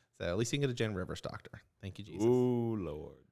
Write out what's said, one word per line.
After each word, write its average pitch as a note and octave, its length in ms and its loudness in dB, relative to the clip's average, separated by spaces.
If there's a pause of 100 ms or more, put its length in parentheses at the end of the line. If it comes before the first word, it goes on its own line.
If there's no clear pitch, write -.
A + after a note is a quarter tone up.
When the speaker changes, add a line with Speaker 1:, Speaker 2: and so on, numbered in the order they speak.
(200)
Speaker 1:
So F#2+ 80 -4
at F2 100 0
least A#2 140 0
he C#3+ 60 2
can C#3+ 40 0
go C#3 60 4
to B2 60 -2
Jen A2 200 0
Rivers' E2 260 -4
doctor. - 300 -10 (320)
Thank G2 160 -8
you, G#2 60 -10
Jesus. G#2+ 200 -6
Speaker 2:
Ooh, A#2+ 520 4
Lord. D#2 400 -6 (160)